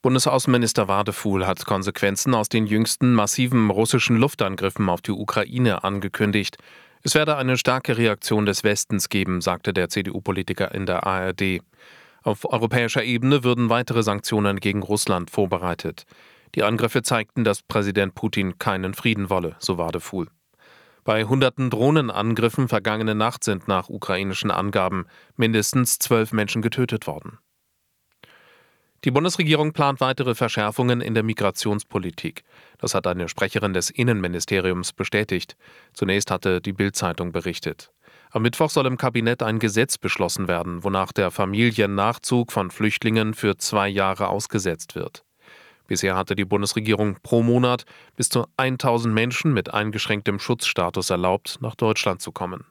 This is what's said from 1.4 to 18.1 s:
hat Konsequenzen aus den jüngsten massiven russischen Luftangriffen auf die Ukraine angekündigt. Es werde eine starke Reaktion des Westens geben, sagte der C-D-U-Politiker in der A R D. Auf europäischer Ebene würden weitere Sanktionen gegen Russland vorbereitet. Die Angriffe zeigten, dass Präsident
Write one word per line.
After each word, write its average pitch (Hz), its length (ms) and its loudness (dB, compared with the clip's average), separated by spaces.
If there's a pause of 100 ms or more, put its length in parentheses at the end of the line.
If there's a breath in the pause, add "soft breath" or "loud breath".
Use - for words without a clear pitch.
hat 92 180 -2
Konsequenzen 101 680 0
aus 107 140 0
den 110 180 2
jüngsten 113 480 2
massiven 113 560 2
russischen 113 440 2
Luftangriffen 98 720 0
auf 87 120 -2
die - 100 -8
Ukraine 107 720 0
angekündigt. 101 760 -2 (440 loud breath)
Es - 140 0
werde 151 200 4
eine 127 220 0
starke 127 400 0
Reaktion 107 480 2
des 101 180 0
Westens 104 460 0
geben, 92 320 0
sagte 90 320 -2
der 90 160 0
C-D-U-Politiker 95 840 -4
in 98 120 -4
der 90 220 -2
A 95 120 0
R 92 140 -2
D. 92 280 -2 (600 loud breath)
Auf - 240 -2
europäischer 117 580 0
Ebene 123 400 2
würden 123 260 2
weitere 117 340 2
Sanktionen 101 560 0
gegen 98 240 -2
Russland 95 480 -2
vorbereitet. 87 760 -2 (480 soft breath)
Die - 100 -2
Angriffe 113 380 2
zeigten, 117 420 -2
dass 104 200 0
Präsident 101 500 0